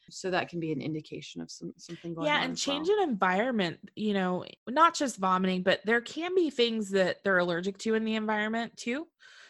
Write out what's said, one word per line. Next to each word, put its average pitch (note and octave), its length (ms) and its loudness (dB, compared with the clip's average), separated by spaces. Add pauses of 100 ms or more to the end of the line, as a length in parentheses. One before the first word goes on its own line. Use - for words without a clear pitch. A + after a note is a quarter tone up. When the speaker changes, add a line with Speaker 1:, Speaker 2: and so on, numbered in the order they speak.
Speaker 1:
So - 220 -8
that F3+ 180 -2
can F3 120 -8
be D#3+ 120 -2
an C#3 80 -2
indication D#3 600 -8
of E3+ 80 -12
some, - 260 -14
something E3+ 380 -12
going E3 120 -4
Speaker 2:
Yeah, D4 100 2
Speaker 1:
on C4+ 80 0
Speaker 2:
and C4 80 -4
Speaker 1:
as - 40 -8
Speaker 2:
change D4 320 -2
Speaker 1:
well. - 0 -
Speaker 2:
in G#4 140 4
environment, G3+ 800 0 (160)
you G#3+ 180 -2
know, F3+ 300 0 (240)
not D#4+ 260 6
just C4+ 240 -2
vomiting, F#3 440 2
but F#3 220 4
there A3+ 160 2
can E4 340 -6
be F4 160 4
things A3+ 400 0
that F#3+ 340 2
they're F#3+ 140 4
allergic F3+ 400 0
to A3 160 0
in A3 100 0
the A3 100 0
environment A3 640 -2
too. C#4 320 -4 (420)